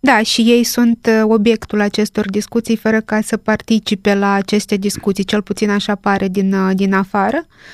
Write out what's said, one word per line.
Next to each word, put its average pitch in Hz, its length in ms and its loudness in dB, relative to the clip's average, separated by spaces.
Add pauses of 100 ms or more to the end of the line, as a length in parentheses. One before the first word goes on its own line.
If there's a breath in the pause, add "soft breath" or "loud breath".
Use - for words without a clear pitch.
Da, 240 200 4
și - 180 -2
ei 233 240 4
sunt, 233 440 0
uh, 220 200 4
obiectul 220 520 0
acestor 202 500 -2
discuții 226 460 -2
fără 220 240 0
ca 214 200 -2
să 220 160 -4
participe 208 760 0
la 202 180 2
aceste 202 440 -2
discuții, 196 480 -2
cel 208 180 -2
puțin 208 280 -4
așa 202 240 -2
pare 196 340 -2
din, 190 240 0
uh, 190 220 0
din 196 200 0
afară. 202 520 -2 (280 loud breath)